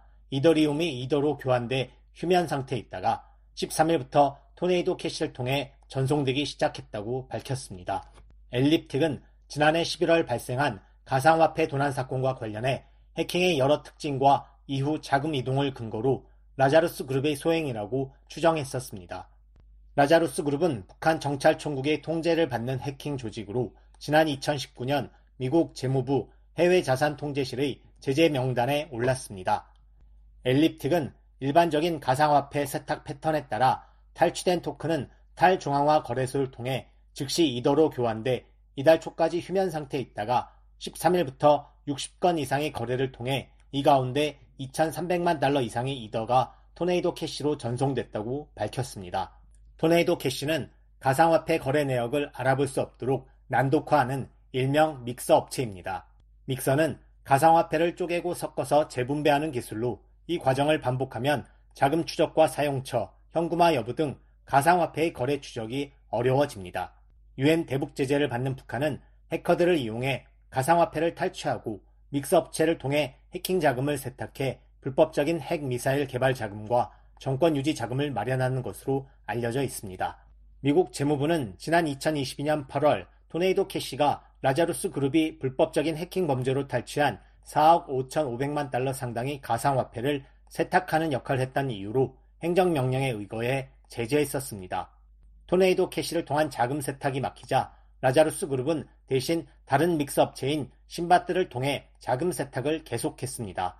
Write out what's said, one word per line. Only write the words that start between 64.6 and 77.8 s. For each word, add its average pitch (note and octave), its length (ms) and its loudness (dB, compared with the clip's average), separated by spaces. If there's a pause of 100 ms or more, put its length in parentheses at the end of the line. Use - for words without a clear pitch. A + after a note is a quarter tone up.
거래 C#3 280 -2
추적이 B2+ 520 -8 (160)
어려워집니다. A2+ 840 0 (460)
유엔 D#3 280 4
대북 C#3 280 -4
제재를 C#3+ 340 0
받는 C3 280 -4
북한은 C3 440 -6 (300)
해커들을 F3 480 2
이용해 A#2+ 480 -4 (240)
가상화폐를 E3 640 2
탈취하고 B2 680 -6 (260)
믹스 C#3 260 -2
업체를 E3 440 2
통해 C#3 380 -2 (180)
해킹 F#3 260 -2
자금을 C#3 380 0
세탁해 B2+ 640 -8 (200)
불법적인 D#3 640 0
핵 E3 200 -4
미사일 C3+ 440 -2
개발 C3 260 0
자금과 G#2+ 580 -2 (300)
정권 C#3 340 0
유지 C#3+ 200 -2
자금을 C3 360 -4